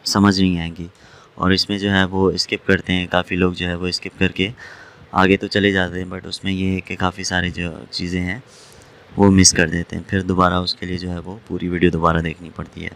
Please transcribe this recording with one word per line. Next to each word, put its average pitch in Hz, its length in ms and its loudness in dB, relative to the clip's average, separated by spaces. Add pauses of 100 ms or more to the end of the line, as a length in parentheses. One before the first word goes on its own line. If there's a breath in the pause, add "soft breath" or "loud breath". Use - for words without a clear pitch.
समझ 101 340 4
नहीं 92 200 2
आएगी। 85 300 -10 (460 loud breath)
और 92 180 0
इसमें 101 260 -2
जो 101 120 -2
है 95 140 4
वो 92 320 2
skip - 280 -4
करते 92 280 0
हैं 90 140 -2
काफ़ी 90 280 0
लोग, 90 180 2
जो 90 140 -6
है 87 80 -4
वो 90 160 -6
skip - 260 -10
करके 95 320 0 (640 loud breath)
आगे 95 240 4
तो 101 100 -6
चले 101 240 2
जाते 90 280 -2
हैं, 90 100 -8
but 92 160 -12
उसमें 90 260 -6
ये 95 160 -2
है 95 140 -2
कि 95 140 -12
काफ़ी 92 280 -4
सारी 90 280 -2
जो 85 200 -6 (220)
चीज़ें 87 280 -4
हैं 92 220 -6 (680 loud breath)
वो 98 200 6
miss 95 220 8
कर 85 160 2
देते 85 260 -6
हैं, 85 80 -8
फिर 95 200 -2
दोबारा 90 360 2
उसके 90 260 -6
लिए 90 120 -8
जो 90 120 -8
है 87 100 -6
वो 90 280 -14
पूरी 90 220 -6
video 87 220 2
दोबारा 82 300 2
देखनी 82 280 -8
पड़ती 80 320 -14
है। 82 140 -12